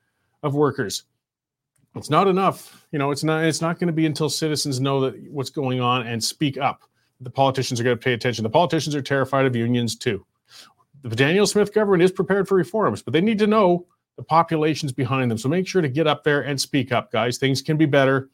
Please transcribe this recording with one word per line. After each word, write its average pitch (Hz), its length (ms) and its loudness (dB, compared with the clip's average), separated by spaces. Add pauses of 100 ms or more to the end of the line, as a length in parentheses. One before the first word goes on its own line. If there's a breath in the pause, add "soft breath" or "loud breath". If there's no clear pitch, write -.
(440)
of 143 100 -2
workers. 139 500 0 (920)
It's - 120 -12
not 170 180 4
enough. 185 640 -2
You 156 80 -4
know, 139 120 0
it's 139 120 -4
not, 160 220 0
it's 160 160 0
not 170 180 -4
gonna 175 140 -2
be 160 120 2
until 156 240 -2
citizens 147 520 -4
know 139 200 0
that 127 300 -6
what's 139 180 -8
going 127 300 -4
on 123 260 0
and 117 160 -6
speak 135 360 -4
up. 131 240 -2 (400)
The 127 80 -14
politicians 131 500 0
are 117 40 -2
gonna 123 120 2
pay 127 160 -2
attention. 120 320 -2
The 110 60 -2
politicians 156 460 0
are 143 60 -2
terrified 135 440 0
of 127 100 0
unions, 117 400 0
too. 101 300 -4 (800 soft breath)
The 113 120 -8
Danielle 170 320 4
Smith 202 260 0
government 202 300 4
is 185 80 4
prepared 190 380 -2
for 196 60 2
reforms, 170 460 0
but 117 120 -8
they 160 80 2
need 214 180 0
to 214 80 2
know 185 380 2 (320)
the 131 60 -14
population's 156 680 0
behind 127 400 0
them. 110 60 -2
So 117 100 -4
make 180 200 0
sure 185 140 0
to 151 60 0
get 151 200 0
up 147 180 0
there 143 160 2
and 135 180 -4
speak - 320 -2
up, - 220 -2
guys. 120 240 0
Things 135 240 0
can 156 160 -2
be 156 80 4
better, 135 480 2